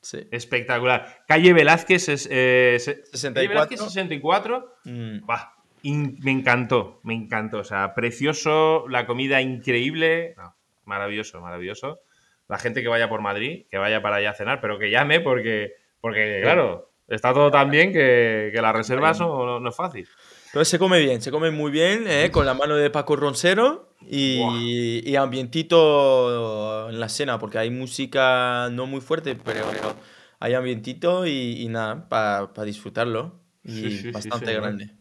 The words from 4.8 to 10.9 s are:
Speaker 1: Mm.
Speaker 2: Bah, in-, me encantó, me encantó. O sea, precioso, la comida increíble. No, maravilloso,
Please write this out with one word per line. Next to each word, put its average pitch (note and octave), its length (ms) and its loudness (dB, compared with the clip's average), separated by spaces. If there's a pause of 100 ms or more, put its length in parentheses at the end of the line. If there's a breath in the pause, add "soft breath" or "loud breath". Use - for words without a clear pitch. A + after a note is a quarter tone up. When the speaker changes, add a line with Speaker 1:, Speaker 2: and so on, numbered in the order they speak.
Speaker 1:
Mm. A2+ 420 -10
Speaker 2:
Bah, - 280 -6 (280)
in-, C#3+ 400 -2
me C3+ 80 0
encantó, B2 720 0
me A2+ 120 -6
encantó. A2 440 -6
O G2 60 -6
sea, G2 280 -4
precioso, D3+ 960 0
la B2 160 -2
comida C3 360 0
increíble. D3+ 960 -2
No, F2 180 -20 (300)
maravilloso, G2+ 560 -6